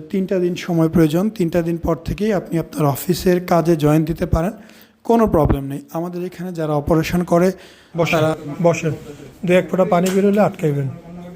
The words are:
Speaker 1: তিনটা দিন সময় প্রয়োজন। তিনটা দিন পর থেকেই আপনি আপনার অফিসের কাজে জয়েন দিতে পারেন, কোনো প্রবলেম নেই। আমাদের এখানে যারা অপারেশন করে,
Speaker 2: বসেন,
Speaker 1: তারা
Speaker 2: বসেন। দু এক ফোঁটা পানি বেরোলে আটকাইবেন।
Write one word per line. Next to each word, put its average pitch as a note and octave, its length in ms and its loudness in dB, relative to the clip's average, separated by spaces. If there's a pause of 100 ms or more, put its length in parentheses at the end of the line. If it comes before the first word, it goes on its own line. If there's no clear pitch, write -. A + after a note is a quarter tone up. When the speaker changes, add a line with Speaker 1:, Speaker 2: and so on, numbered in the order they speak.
(100)
Speaker 1:
তিনটা F#3+ 280 -2
দিন F3+ 160 0
সময় D#3+ 340 0
প্রয়োজন। E3 420 2
তিনটা F3 320 0
দিন E3+ 140 -4
পর E3 200 -2
থেকেই G#3 360 -4
আপনি E3+ 260 -2
আপনার D#3 280 -2
অফিসের F3+ 600 0
কাজে E3+ 300 2
জয়েন D3+ 280 4
দিতে E3 220 -4
পারেন, E3 240 0 (540)
কোনো A#3 220 4
প্রবলেম C#3+ 380 2
নেই। C#3 180 -8 (100)
আমাদের F3 320 -6
এখানে F3+ 280 -10
যারা D#3 220 -4
অপারেশন D#3+ 480 0
করে, F3 300 4 (440)
Speaker 2:
বসেন, E3 240 2
Speaker 1:
তারা D#3 160 2 (260)
Speaker 2:
বসেন। E3 300 2 (540)
দু F3 60 2
এক F3+ 180 2
ফোঁটা F#3 140 2
পানি F3 260 2
বেরোলে G3+ 300 2
আটকাইবেন। C#3+ 480 0 (480)